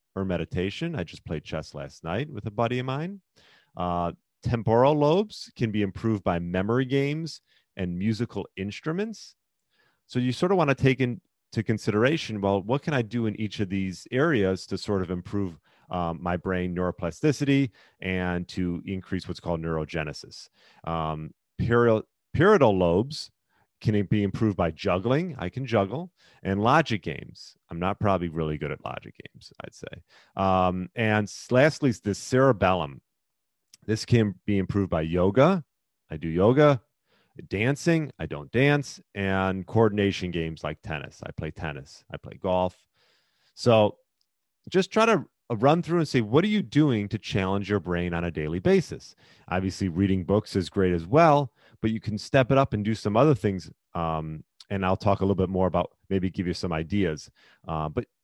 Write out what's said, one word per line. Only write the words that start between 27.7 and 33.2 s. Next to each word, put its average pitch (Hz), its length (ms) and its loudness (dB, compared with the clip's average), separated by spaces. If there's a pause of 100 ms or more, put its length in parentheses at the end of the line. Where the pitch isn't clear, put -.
not 92 180 -2
probably 92 300 0
really 78 300 -4
good 73 160 -6
at - 100 -12
logic - 320 -12
games, - 380 -20 (100)
I'd - 100 -18
say. - 300 -16 (320)
Um, 92 640 2
and 107 260 2
s-, - 260 -12
lastly, 139 400 4
is 110 120 -2
the 101 120 -2
cerebellum. 92 840 2 (840)